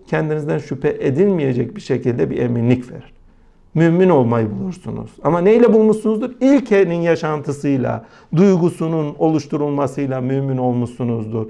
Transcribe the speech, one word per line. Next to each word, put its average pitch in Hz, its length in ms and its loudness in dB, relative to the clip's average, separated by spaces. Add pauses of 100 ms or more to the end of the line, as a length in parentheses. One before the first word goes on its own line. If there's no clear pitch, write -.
kendinizden 156 500 -2
şüphe 147 420 -4
edilmeyecek 139 760 0
bir 104 60 -14
şekilde 123 480 -2
bir - 80 -4
eminlik 123 540 0
verir. 160 220 -18 (600)
Mümin 170 360 4
olmayı 117 380 2 (120)
bulursunuz. 113 520 -10 (120)
Ama 170 180 0
neyle 220 320 4
bulmuşsunuzdur? 220 580 2 (100)
İlkenin 196 600 2
yaşantısıyla, 143 1040 -2 (300)
duygusunun 165 840 2
oluşturulmasıyla 143 1040 -2
mümin 135 360 -2
olmuşsunuzdur. 117 920 -4